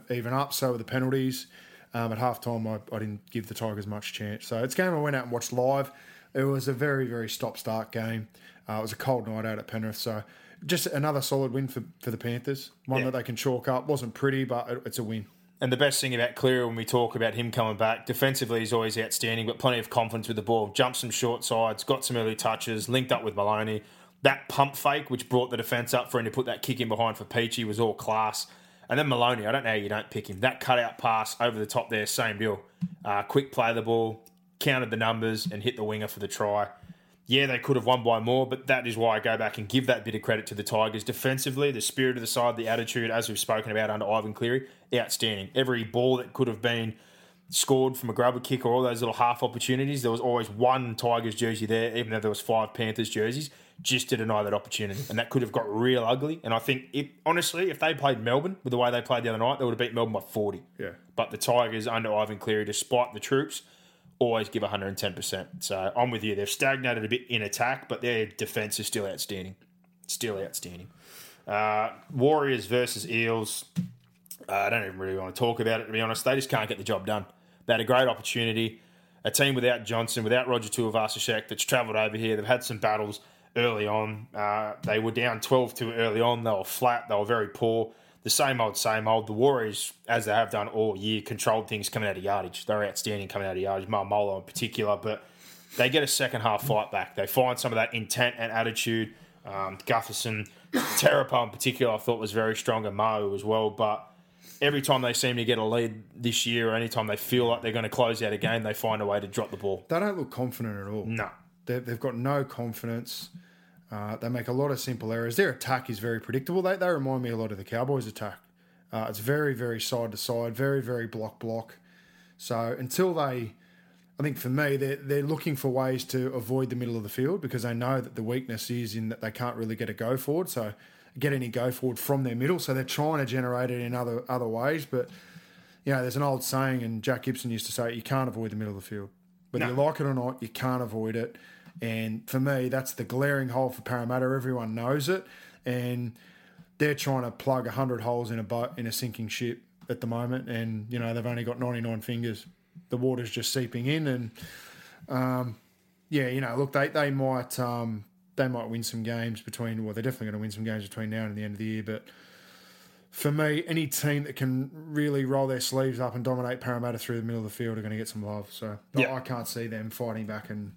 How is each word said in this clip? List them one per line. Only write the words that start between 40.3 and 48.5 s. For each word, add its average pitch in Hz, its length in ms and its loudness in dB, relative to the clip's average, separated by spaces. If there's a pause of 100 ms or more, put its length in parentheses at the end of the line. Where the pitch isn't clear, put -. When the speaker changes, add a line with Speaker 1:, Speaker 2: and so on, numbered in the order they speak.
Speaker 2:
to - 80 -10
the 104 60 -4
Tigers. 110 420 2
Defensively, 135 680 0
the 117 100 -4
spirit 127 360 2
of 120 40 -4
the 113 60 -4
side, 120 280 2
the 113 120 -2
attitude, 117 420 0
as 113 200 2
we've 104 100 -4
spoken 110 320 0
about 107 180 2
under 107 180 -2
Ivan 107 280 0
Cleary, 127 320 0 (260)
outstanding. 110 640 0
Every 127 280 2
ball 123 340 4
that 123 160 -8
could 131 140 2
have 104 140 -2
been 113 320 0 (560)
scored 131 480 4
from 117 140 -4
a - 20 -8
grubber 123 260 4
kick 127 240 -2